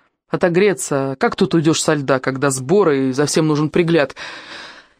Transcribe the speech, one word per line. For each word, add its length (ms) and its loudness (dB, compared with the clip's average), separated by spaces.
отогреться. 880 0
Как 200 -2
тут 160 0
уйдешь 280 2
со 120 2
льда, 260 0
когда 300 -2
сборы 600 2
и 40 -2
за 120 0
всем 220 0
нужен 220 0
пригляд? 460 0